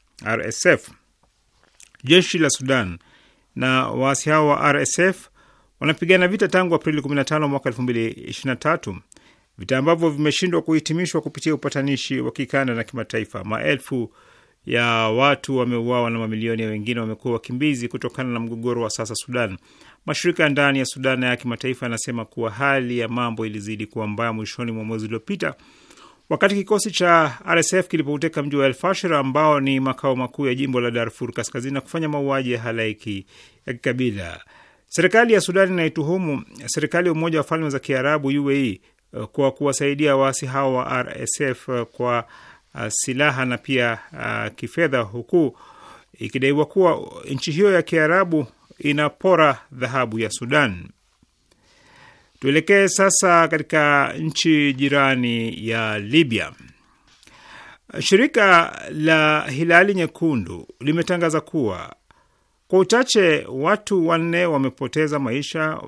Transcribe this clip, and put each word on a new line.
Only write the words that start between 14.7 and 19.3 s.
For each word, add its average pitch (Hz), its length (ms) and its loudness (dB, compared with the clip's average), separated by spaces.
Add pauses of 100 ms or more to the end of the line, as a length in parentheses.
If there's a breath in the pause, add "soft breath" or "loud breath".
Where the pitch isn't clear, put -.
watu 123 640 2
wameuawa 120 540 0
na 117 80 -4
mamilioni 113 440 -4
ya 110 60 -4
wengine 107 320 -4
wamekuwa 113 340 -4
wakimbizi 123 540 -2
kutokana 123 440 -6
na 117 80 -4
mgogoro 117 420 -4
wa 110 80 -4
sasa 113 240 -8
Sudan. 117 440 -4 (480 soft breath)